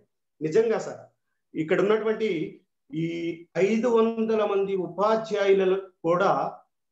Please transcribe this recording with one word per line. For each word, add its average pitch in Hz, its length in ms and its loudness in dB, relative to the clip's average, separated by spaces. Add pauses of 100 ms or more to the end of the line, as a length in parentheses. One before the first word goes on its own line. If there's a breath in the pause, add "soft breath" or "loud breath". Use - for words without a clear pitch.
(400)
నిజంగా 190 460 2
సార్, 127 160 -12 (600)
ఇక్కడ 170 220 0
ఉన్నటువంటి 220 440 0 (640)
ఈ 165 120 -4 (500)
ఐదు 220 320 2
వందల 226 560 2
మంది 196 320 0
ఉపాధ్యాయులకు 196 1120 0 (200)
కూడా 175 220 4 (600)